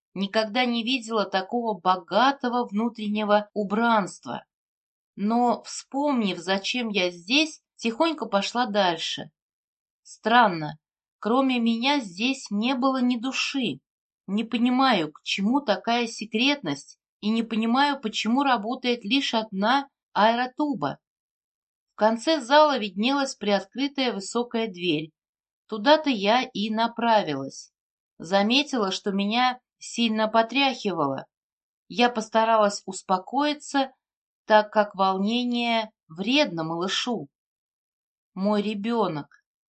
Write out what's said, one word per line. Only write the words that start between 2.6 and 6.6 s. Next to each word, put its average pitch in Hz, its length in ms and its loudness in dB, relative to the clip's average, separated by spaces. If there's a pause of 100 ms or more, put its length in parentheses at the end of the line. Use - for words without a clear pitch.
внутреннего 208 880 -2
убранства. 208 920 -2 (720)
Но, 233 460 0
вспомнив, 247 760 -2
зачем 196 520 -2